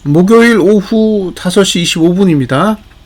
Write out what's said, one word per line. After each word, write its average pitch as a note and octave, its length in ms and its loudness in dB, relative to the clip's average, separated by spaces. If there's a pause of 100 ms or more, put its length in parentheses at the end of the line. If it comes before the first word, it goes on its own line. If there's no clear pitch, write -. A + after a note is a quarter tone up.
목요일 A3 520 4
오후 G3+ 800 0
다섯 F#3 300 -2
시 F3+ 160 -4
이십오 E3+ 320 0
분입니다. E3+ 640 0 (280)